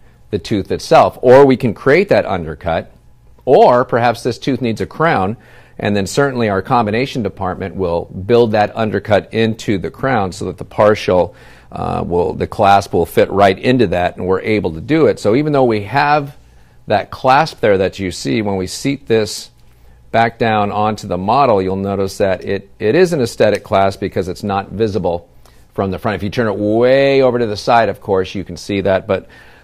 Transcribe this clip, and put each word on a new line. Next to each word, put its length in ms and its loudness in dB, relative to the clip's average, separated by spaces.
the 80 -4
tooth 320 -4
itself. 500 2
Or 240 8
we 120 4
can 160 -2
create 360 2
that 160 2
undercut, 680 -6
or 400 6
perhaps 380 0
this 160 -4
tooth 220 -4
needs 200 -4
a 40 -2
crown, 520 -2
and 180 -2
then 120 -2
certainly 420 0
our 120 0
combination 600 -2
department 540 -8
will 300 -2
build 480 0
that 220 0
undercut 580 -2
into 440 -2
the 140 -8
crown 400 -4
so 140 -10
that 120 -8
the 80 -12
partial, 720 2
uh, 340 -6
will, 280 -2
the 140 -4
clasp 460 2
will 120 2
fit 240 2
right 300 4
into 280 2
that, 300 -2
and 80 -8
we're 160 0
able 320 -2
to 80 -12
do 240 0
it. 140 0
So 160 0
even 180 0
though 120 4
we 180 0
have 520 -2
that 240 -2
clasp 480 0
there 180 2
that 220 -2
you 120 -4
see, 300 -4
when 140 -4
we 100 -4
seat 420 -8
this 440 -2
back 280 0
down 320 0
onto 340 -4
the 120 -4
model, 440 2
you'll 140 -2
notice 420 -4
that 280 -2
it, 340 -8
it 160 0
is 160 2
an 80 -2
aesthetic 420 0
clasp 380 0
because 300 -4
it's 120 -10
not 280 -4
visible 600 -4
from 180 -2
the 80 -6
front. 160 -4
If 80 -8
you 60 -6
turn 180 -2
it 80 -2
way 640 2
over 180 0
to 60 -2
the 120 -6
side, 320 2
of 100 -8
course, 340 -2
you 120 -8
can 100 -12
see 240 -6
that, 260 0
but 220 -4